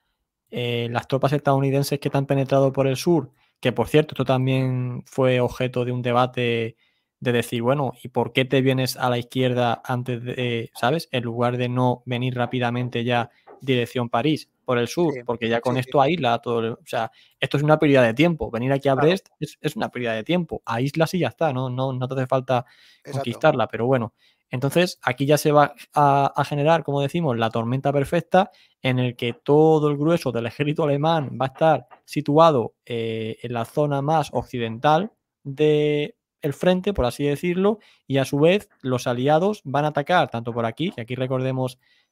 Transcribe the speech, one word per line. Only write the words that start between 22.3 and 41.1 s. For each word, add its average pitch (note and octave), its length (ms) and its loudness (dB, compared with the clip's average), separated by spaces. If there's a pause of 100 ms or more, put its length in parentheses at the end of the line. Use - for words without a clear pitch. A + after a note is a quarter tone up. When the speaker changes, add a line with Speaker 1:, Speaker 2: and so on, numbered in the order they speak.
Speaker 2:
Exacto. C#3 180 -10
Speaker 1:
conquistarla, B2 500 0
pero A2+ 200 -4
bueno. B2 260 0 (380)
Entonces, C#3 520 0
aquí C3 240 -2
ya D3 100 4
se D3+ 140 0
va D3 240 4 (180)
a, C#3 420 4
a C#3+ 100 0
generar, D#3 380 0
como C#3+ 180 -2
decimos, C#3 360 -2
la A2+ 140 0
tormenta B2 420 -2
perfecta E3+ 560 0 (320)
en B2+ 160 0
el B2 180 -2
que A#2 180 -4
todo D3+ 560 4
el D3 80 -2
grueso D3+ 340 0
del A#2 160 -2
ejército D3+ 380 -4
alemán C#3+ 540 0
va C3 60 -2
a C3 40 -2
estar D#3 380 0 (180)
situado, D3 680 2 (120)
eh, A2+ 580 -6
en A#2+ 100 -8
la A#2 120 -4
zona D3 360 -2
más D3+ 320 0
occidental B2+ 760 -2 (320)
del D3 720 0 (380)
frente, F#3 420 0
por C3 120 0
así C3 200 -2
decirlo, F3+ 540 0 (280)
y C3+ 100 0
a C3+ 80 2
su C#3+ 140 -2
vez F3+ 300 4 (120)
los B2+ 260 -2
aliados D3+ 580 2
van C#3+ 200 0
a D3+ 40 0
atacar D3 400 0
tanto A#2 240 -6
por A#2 120 -2
aquí, A2+ 260 -4
que A#2+ 100 -10
aquí A#2+ 140 -8